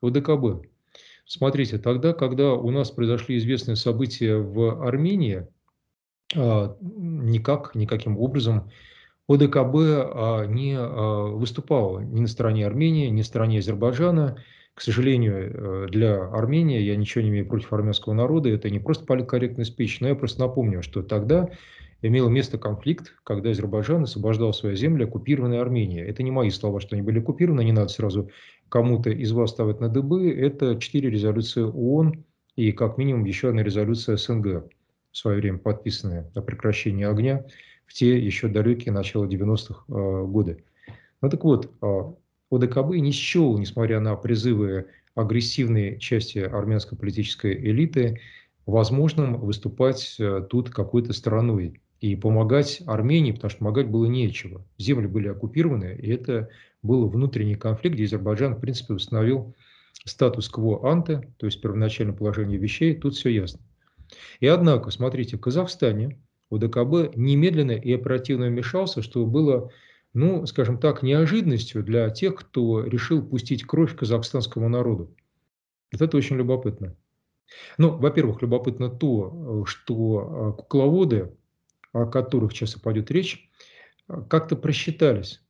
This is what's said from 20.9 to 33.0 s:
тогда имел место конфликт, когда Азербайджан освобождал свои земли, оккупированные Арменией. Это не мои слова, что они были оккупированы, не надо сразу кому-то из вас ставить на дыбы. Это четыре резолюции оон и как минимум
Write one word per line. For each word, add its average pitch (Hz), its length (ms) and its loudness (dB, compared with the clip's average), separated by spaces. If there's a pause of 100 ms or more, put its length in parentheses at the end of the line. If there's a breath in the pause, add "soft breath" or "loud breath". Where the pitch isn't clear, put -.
тогда 127 480 2 (500 loud breath)
имел 120 300 4
место 123 260 2
конфликт, 107 560 -4 (100)
когда 107 280 -2
Азербайджан 107 540 0
освобождал 110 500 0
свои 101 200 -4
земли, 131 300 0
оккупированные 123 560 0
Арменией. 107 460 -2
Это 104 160 -6
не 131 80 -2
мои 127 180 2
слова, 101 320 -2
что 101 160 -6
они 101 60 -2
были 107 160 2
оккупированы, 143 460 2
не 113 80 4
надо 107 160 4
сразу 101 420 -2 (400 loud breath)
кому-то 120 400 2
из 110 220 -2
вас 113 180 2
ставить 107 300 -2
на 117 100 0
дыбы. 147 420 2
Это 131 480 0
четыре 135 300 0
резолюции 107 540 0
оон 147 600 2 (320)
и 110 160 2
как 110 240 0
минимум 127 300 0